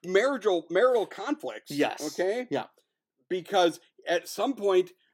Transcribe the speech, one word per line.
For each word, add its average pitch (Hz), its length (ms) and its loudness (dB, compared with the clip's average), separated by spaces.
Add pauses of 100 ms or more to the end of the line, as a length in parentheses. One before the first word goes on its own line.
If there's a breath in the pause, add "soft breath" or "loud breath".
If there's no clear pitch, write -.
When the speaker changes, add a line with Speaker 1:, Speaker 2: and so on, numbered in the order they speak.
Speaker 1:
marital, 196 640 2
marital 214 360 4
conflicts. 190 640 -8
Speaker 2:
Yes. 143 300 -2 (180)
Speaker 1:
Okay? 220 300 -2
Speaker 2:
Yeah. 131 160 -4 (640)
Speaker 1:
Because 180 500 0 (280 soft breath)
at 170 220 -2
some 240 240 -4
point, 196 380 2 (220)